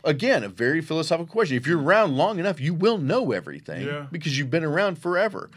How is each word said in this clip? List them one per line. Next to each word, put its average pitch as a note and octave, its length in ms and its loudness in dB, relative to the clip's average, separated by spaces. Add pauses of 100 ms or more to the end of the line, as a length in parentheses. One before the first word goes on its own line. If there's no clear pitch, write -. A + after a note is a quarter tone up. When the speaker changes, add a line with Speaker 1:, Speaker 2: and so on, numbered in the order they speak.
Speaker 1:
again, D#3+ 400 2
a G2+ 40 -6
very A#2 320 0
philosophical D#3+ 500 -2
question. F#3 260 0
If B2 100 -2
you're E3 140 2
around E3+ 360 4
long F#3 220 2
enough, F3 220 -2
you D3 120 -2
will F#3+ 260 2
know F3 340 0
everything D#2 540 -6
Speaker 2:
Yeah. C#3+ 240 -8
Speaker 1:
because D3+ 280 -4
you've C3+ 120 -2
been E3 140 2
around E3+ 340 0
forever, F3+ 580 -2